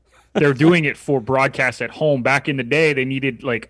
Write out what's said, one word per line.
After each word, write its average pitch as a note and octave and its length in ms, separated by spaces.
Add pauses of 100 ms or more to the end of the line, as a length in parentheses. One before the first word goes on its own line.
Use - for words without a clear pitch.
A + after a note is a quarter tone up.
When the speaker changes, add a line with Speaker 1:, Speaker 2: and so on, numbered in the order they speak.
(160)
Speaker 1:
<laughs> - 180
Speaker 2:
They're D3 200
doing D#3+ 320
it C3 120
for C#3 240
broadcasts C3 600
at A#2 100
home. D3 320
Back C3+ 260
in C#3+ 80
the C3 60
day, D3+ 300
they C3 120
needed, C3 380
like, A#2 260